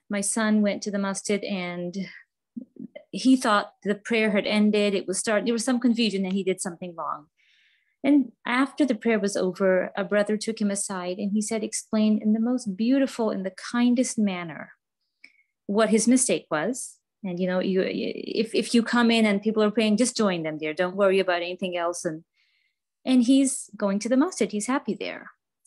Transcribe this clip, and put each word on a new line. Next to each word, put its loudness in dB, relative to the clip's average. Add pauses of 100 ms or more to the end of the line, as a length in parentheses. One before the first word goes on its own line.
my -4
son 2
went 0
to -6
the -4
masjid -4
and -6 (1040)
he 4
thought 0 (100)
the 0
prayer 0
had 0
ended. 2
It -4
was -4
start-, 0
there 0
was -2
some 0
confusion 2
and -2
he -2
did -2
something -10
wrong. -8 (760)
And 4 (140)
after 0
the -2
prayer 0
was -2
over, 0
a -4
brother 0
took -6
him 0
aside -6
and -4
he 0
said, -4
"Explain 0
in 2
the 2
most -2
beautiful 0
and -4
the -8 (160)
kindest 2
manner -4 (960)
what 2
his 4
mistake 4
was. -4 (240)
And, -6
you 0
know, 0
you, 2
if, -4
if -2
you 6
come 2
in 4
and 2
people 0
are 4
praying, 2
just 0
join 0
them -4
there. -4
Don't -2
worry 4
about 2
anything -6
else." -4
And, -6 (800)
and 4
he's 2
going 0
to -4
the 4
masjid. 0
He's -4
happy -2
there. -10 (360)